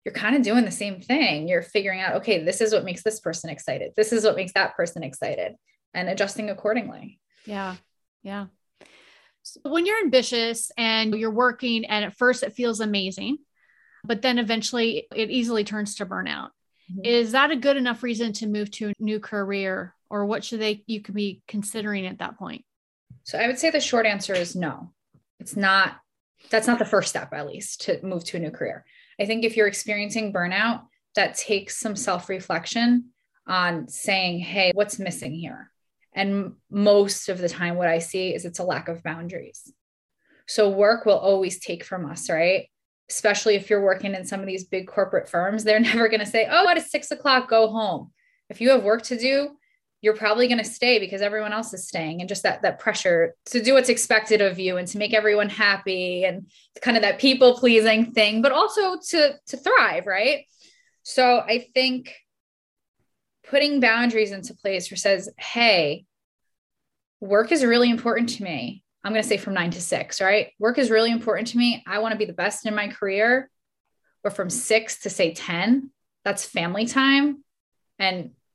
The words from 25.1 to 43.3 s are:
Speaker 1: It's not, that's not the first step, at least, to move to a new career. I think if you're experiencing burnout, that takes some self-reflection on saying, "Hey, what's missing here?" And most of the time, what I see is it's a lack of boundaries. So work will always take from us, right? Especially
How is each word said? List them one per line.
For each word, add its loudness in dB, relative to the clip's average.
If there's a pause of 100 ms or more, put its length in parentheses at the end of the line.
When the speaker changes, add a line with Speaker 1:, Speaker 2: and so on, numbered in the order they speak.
Speaker 1:
It's -16
not, 2 (540)
that's 2
not 4
the 0
first 2
step, -8
at -8
least, -12
to -4
move -6
to -8
a -6
new -6
career. -10 (340)
I -2
think 0
if -2
you're 4
experiencing -4
burnout, 0 (340)
that 0
takes -4
some -6
self-reflection -2 (360)
on 0
saying, -2
"Hey, 2
what's -2
missing -8
here?" -12 (400)
And -2 (140)
most 4
of -4
the -2
time, -4
what 2
I 2
see -4
is -8
it's -10
a -6
lack -4
of -8
boundaries. -12 (760)
So 4
work 2
will 6
always 0
take -10
from -8
us, -10
right? 0 (400)
Especially 2